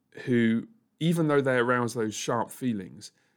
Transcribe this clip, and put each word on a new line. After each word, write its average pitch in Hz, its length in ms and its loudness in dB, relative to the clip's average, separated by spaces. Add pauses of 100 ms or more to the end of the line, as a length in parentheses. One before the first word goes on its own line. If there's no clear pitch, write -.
(260)
who, 117 420 2 (320)
even 165 280 0
though 143 140 4
they 131 160 2
arouse 123 380 2
those 110 200 -2
sharp 120 340 -2
feelings, 104 600 -8 (260)